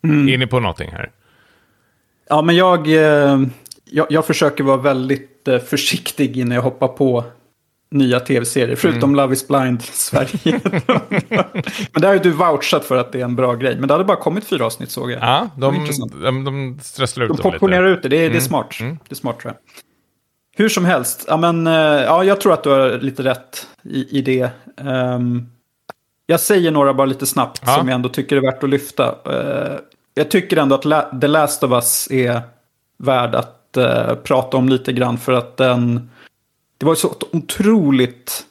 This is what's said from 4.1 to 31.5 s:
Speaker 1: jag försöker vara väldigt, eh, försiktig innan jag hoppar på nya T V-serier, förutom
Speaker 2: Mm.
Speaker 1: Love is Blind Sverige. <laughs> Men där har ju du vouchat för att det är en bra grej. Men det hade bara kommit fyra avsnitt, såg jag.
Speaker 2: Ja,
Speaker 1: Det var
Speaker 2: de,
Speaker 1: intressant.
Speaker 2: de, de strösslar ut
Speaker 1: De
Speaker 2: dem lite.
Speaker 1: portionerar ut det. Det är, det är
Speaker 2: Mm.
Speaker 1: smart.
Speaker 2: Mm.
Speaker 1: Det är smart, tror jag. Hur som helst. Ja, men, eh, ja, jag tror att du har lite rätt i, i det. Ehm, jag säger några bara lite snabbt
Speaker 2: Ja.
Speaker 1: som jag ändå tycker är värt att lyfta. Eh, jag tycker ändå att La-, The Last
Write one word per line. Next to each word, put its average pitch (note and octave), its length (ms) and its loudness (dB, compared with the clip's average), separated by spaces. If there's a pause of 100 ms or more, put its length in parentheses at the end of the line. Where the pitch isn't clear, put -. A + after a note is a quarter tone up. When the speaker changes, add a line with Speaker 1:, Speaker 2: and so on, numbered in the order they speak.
Speaker 1:
jag D#3 160 0
försöker D3 380 0
vara C3+ 120 4
väldigt, C3 720 -2
eh, B2+ 100 2
försiktig - 800 -2
innan B2 180 -2
jag B2 80 0
hoppar B2+ 260 -2
på B2+ 360 0 (680)
nya B2+ 300 2
T B2 200 0
V-serier, A#2+ 360 -2
förutom C#3 340 2
Speaker 2:
Mm. C#3+ 60 4
Speaker 1:
Love C3+ 160 2
is C3 160 -4
Blind C3 340 0
Sverige. - 840 -2
<laughs> F#3+ 180 -2 (1080)
Men D#3 100 0
där F#3 40 4
har G3+ 80 4
ju F3+ 60 2
du F3 100 4
vouchat D#3 540 0
för B2+ 120 -2
att B2+ 160 -2
det B2+ 80 -6
är B2 40 -4
en B2 120 -4
bra B2 180 0
grej. A#2+ 240 -2
Men C3+ 100 -2
det C#3+ 60 4
hade F3+ 100 0
bara G3 120 2
kommit F#3 280 -4
fyra B2+ 220 -2
avsnitt, - 240 -8
såg B2 200 -8
jag. A#2+ 120 -6
Speaker 2:
Ja, C#3+ 340 0
Speaker 1:
Det C3 60 -10
var C3+ 100 2
Speaker 2:
de, F#3 80 -2
Speaker 1:
intressant. C#3+ 320 -6 (100)
Speaker 2:
de, C3 220 -2
de C3+ 380 -8
strösslar - 420 -6
ut A2+ 40 -2
Speaker 1:
De D3+ 80 0
Speaker 2:
dem - 160 -2
lite. E3+ 60 -8
Speaker 1:
portionerar F#3 280 4
ut F#3 160 2
det. C3+ 60 -4
Det C#3 80 2
är, E3 40 4
det E3 60 4
är D#3 40 2
Speaker 2:
Mm. E3 100 2
Speaker 1:
smart. C3 400 -4
Speaker 2:
Mm. C#3+ 180 -8 (100)
Speaker 1:
Det - 40 -16
är C3 40 -14
smart, - 240 -8
tror A#2 120 -12
jag. - 60 -20 (1040)
Hur A3 60 4
som F#3+ 160 0
helst. D3 440 0
Ja, D#3 80 2
men, E3 300 2
eh, E3 80 2
ja, D3+ 500 4
jag G3 160 2
tror G3+ 120 4
att D#3 100 0
du C#3+ 80 0
har C3 280 4
lite C3+ 240 -6
rätt - 440 -6 (180)
i, C3+ 340 -6
i C3+ 40 -2
det. B2+ 280 0 (300)
Ehm, B2 680 -2 (800)
jag E3 140 2
säger F3 300 2
några C#3 240 4
bara C3+ 120 2
lite C3+ 200 -2
snabbt - 400 -4
Speaker 2:
Ja. B2+ 120 2
Speaker 1:
som B2+ 100 0
jag B2+ 60 0
ändå B2 140 -2
tycker C#3 280 -2
är C3+ 40 4
värt C3 220 -2
att C#3 80 -2
lyfta. C#3 440 -2 (120)
Eh, - 520 -4 (360)
jag D3+ 160 -2
tycker F#3 260 2
ändå C#3 180 4
att C3+ 100 -2
La-, D3+ 360 0
The D3 60 2
Last D3 380 2